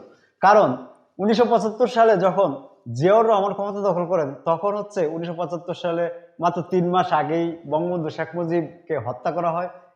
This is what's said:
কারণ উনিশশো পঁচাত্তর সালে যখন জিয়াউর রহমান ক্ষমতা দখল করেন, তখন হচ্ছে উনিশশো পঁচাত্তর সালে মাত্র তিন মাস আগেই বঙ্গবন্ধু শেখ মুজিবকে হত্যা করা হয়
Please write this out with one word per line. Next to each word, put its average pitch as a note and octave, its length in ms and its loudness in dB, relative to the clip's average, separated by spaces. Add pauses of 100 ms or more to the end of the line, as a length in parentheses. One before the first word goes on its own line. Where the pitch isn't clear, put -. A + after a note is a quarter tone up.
(400)
কারণ F#3 360 6 (420)
উনিশশো G#3 260 2
পঁচাত্তর G#3+ 420 0
সালে A3+ 300 4
যখন F3 460 2 (300)
জিয়াউর F#3+ 340 4
রহমান G3+ 260 2
ক্ষমতা G3 280 -6
দখল F3 260 0
করেন, D#3 280 -2 (100)
তখন E3+ 320 0
হচ্ছে G3+ 300 -4
উনিশশো E3 280 -6
পঁচাত্তর E3+ 400 -6
সালে E3+ 360 -4 (300)
মাত্র E3 220 0
তিন F3 280 0
মাস F3 220 0
আগেই E3 440 -2 (140)
বঙ্গবন্ধু E3 380 -2
শেখ D#3+ 260 -8
মুজিবকে E3 640 -4
হত্যা B2+ 320 -6
করা E3+ 200 -2
হয় F3 180 -4 (260)